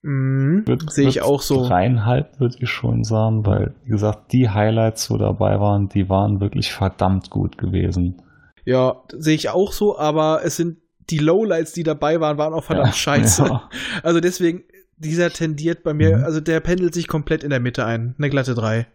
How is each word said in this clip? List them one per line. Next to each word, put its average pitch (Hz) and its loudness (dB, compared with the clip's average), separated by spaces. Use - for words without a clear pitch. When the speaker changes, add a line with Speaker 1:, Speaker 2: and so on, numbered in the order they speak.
Speaker 1:
Mhm, 135 0
Speaker 2:
Würd-, 127 -2
Speaker 1:
sehe 139 4
ich 127 2
Speaker 2:
würd - -2
Speaker 1:
auch 139 2
so. 131 2
Speaker 2:
dreieinhalb, 120 2
würd 123 0
ich 120 -4
schon 117 -2
sagen, 110 0
weil, 101 0
wie 113 -8
gesagt, 107 -2
die 127 4
Highlights, 110 0
wo 110 0
dabei 101 2
waren, 101 2
die 95 0
waren 98 2
wirklich - -2
verdammt 95 -2
gut 98 -4
gewesen. 90 -2
Speaker 1:
Ja, 127 0
sehe 156 0
ich 151 -4
auch 190 0
so, 208 0
aber 156 0
es - -2
sind 170 -4
die 160 -2
Lowlights, 165 0
die 175 -6
dabei 156 0
waren, 151 -2
waren 156 -2
auch 156 -6
verdammt 139 0
Speaker 2:
Ja, 98 0
Speaker 1:
scheiße. 135 2
Speaker 2:
ja. 127 -2
Speaker 1:
Also 170 2
deswegen, 175 -2
dieser 160 -2
tendiert 165 -4
bei 165 -2
mir, 117 4
Speaker 3:
Mhm. 131 2
Speaker 1:
also 156 -2
der 160 0
pendelt 175 0
sich 170 -4
komplett 156 -2
in 147 -4
der 131 0
Mitte 123 -2
ein. 117 -4
Eine 143 0
glatte 131 0
drei. 113 -2